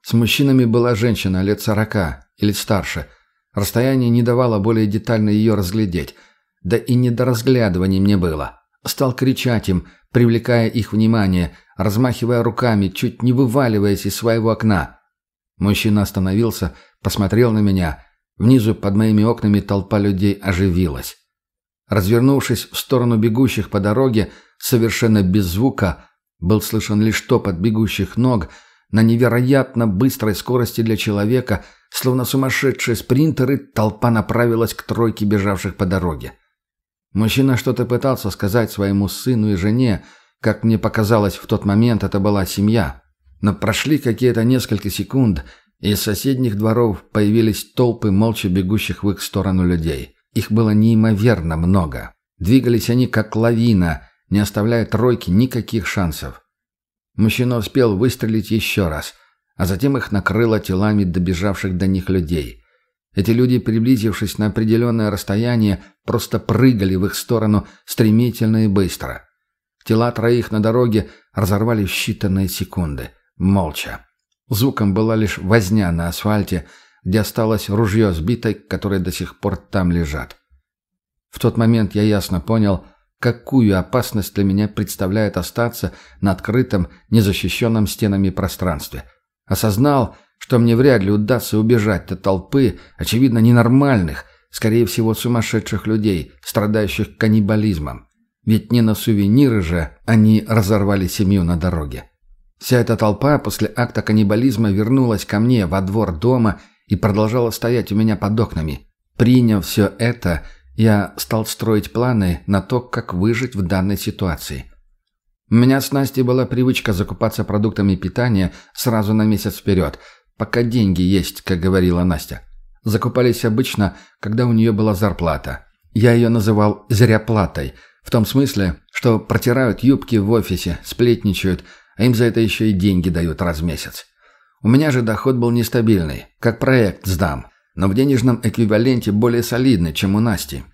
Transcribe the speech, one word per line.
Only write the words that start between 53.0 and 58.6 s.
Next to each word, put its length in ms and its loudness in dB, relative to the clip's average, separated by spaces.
как 300 -4
лавина, 720 0
не 120 2
оставляя 440 0
тройке 460 -2
никаких 560 0
шансов. 560 -6
Мужчина 440 0
успел 380 0
выстрелить 540 -2
ещё 380 -2